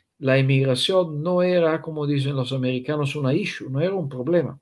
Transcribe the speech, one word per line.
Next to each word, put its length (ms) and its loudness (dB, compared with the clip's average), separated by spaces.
la 160 2
inmigración 840 2
no 200 2
era, 380 2
como 260 -6
dicen 280 0
los 180 -2
americanos, 600 -2
una 180 0
issue, 380 -4
no 100 -2
era 140 0
un 140 -4
problema. 540 -2